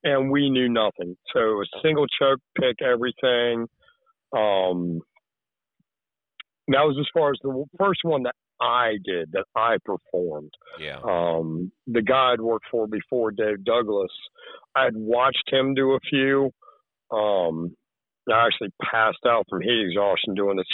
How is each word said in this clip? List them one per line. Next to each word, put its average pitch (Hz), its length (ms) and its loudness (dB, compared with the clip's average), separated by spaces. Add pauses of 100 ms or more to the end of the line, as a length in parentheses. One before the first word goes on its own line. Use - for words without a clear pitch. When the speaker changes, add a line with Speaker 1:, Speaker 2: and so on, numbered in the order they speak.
Speaker 1:
And 135 280 2
we 143 180 2
knew 127 180 2
nothing. 98 480 -2 (160)
So 131 80 2
it 110 140 2
was 101 160 -4 (100)
single 151 260 2 (140)
choke, 135 200 2 (180)
pick 127 240 0
everything. 120 840 0 (680)
Um, 92 640 2 (1700)
that 139 160 4
was 147 160 2
as 147 160 -4
far 151 160 4
as 135 120 -2
the 135 80 -4
w-, 135 160 -6 (120)
first 190 240 0
one 151 220 0
that 120 100 -4 (260)
I 117 440 2
did, 87 280 -4
that 95 120 -2 (100)
I 113 300 2
performed. 85 680 -6 (300)
Speaker 2:
Yeah. 73 240 -10
Speaker 1:
Um, 85 640 -2 (160)
the 113 160 0
guy 131 300 4
I'd 113 80 0
worked 113 280 -2
for 110 200 -2
before, 110 420 -2
Dave 104 340 -2
Douglas, 107 460 0 (640)
I'd 127 220 2
watched 120 560 0
him 135 220 2
do 135 180 2
a 131 80 0 (100)
few. 139 400 2 (600)
Um, 90 640 0 (520)
I 117 180 4
actually 104 240 -2 (120)
passed 110 420 0
out 117 240 2
from 90 140 -4
heat 113 260 0
exhaustion 98 460 0
doing 98 220 0
this 92 180 -4